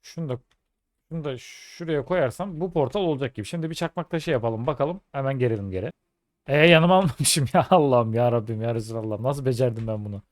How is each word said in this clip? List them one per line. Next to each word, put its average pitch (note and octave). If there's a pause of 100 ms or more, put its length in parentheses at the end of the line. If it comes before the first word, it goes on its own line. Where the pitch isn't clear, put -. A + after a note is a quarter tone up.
Şunu E3
da, B2+ (680)
şunu D#3+
da C3+
şuraya -
koyarsam F3
bu F3
portal D3+
olacak C#3+
gibi. G#2
Şimdi D#3+
bir E3
çakmak E3
taşı E3+
yapalım A#2
bakalım. D3+ (120)
Hemen C3+
gelelim A2
geri. F#2 (560)
Ee, C#3
yanıma E3+
almamışım D3+
ya. E3+
<laughs> -
Allah'ım B2+
ya A#2+
Rabbim A2
ya A#2
Resulallah. A2
Nasıl C3+
becerdim A#2
ben G#2+
bunu? G2+